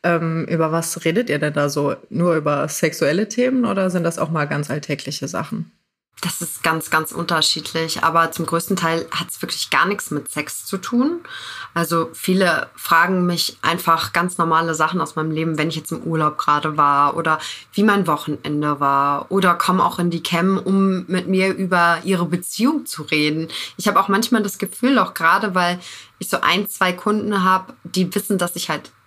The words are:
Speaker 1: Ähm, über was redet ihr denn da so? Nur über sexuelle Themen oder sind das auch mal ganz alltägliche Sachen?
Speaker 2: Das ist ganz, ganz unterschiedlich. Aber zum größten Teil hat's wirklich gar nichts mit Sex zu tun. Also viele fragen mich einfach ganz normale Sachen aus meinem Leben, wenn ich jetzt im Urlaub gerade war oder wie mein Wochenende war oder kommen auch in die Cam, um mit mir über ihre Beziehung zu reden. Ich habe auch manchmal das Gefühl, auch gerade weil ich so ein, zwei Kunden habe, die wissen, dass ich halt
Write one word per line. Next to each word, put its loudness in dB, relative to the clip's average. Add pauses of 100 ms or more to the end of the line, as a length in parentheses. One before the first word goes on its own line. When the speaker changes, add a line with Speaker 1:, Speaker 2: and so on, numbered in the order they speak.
Speaker 1:
Ähm, 0
über 2
was -4
redet 0
ihr 0
denn 0
da 2
so? 0 (140)
Nur 2
über 0
sexuelle 0
Themen 2
oder 0
sind 0
das 0
auch -2
mal 0
ganz -2
alltägliche -6
Sachen? -6 (520)
Speaker 2:
Das -6
ist -10
ganz, 0
ganz 0
unterschiedlich. -2
Aber 4
zum -4
größten -2
Teil 0
hat's -6
wirklich -6
gar 4
nichts -4
mit -6
Sex -8
zu -6
tun. 0 (520)
Also 0
viele 2
fragen 2
mich -2
einfach 0
ganz -2
normale 2
Sachen 0
aus -4
meinem -2
Leben, -2
wenn 0
ich -6
jetzt -8
im -6
Urlaub 0
gerade 0
war 4
oder 0 (340)
wie 2
mein 4
Wochenende -2
war 2
oder 4
kommen 2
auch 2
in 2
die -4
Cam, 2
um 2
mit -2
mir 2
über 2
ihre 2
Beziehung -2
zu -10
reden. 0 (300)
Ich 0
habe 4
auch 2
manchmal 2
das -6
Gefühl, 0
auch 0
gerade 2
weil 2 (380)
ich -8
so -2
ein, 2
zwei 0
Kunden 0
habe, 2 (120)
die 0
wissen, 0
dass -2
ich -8
halt -4 (160)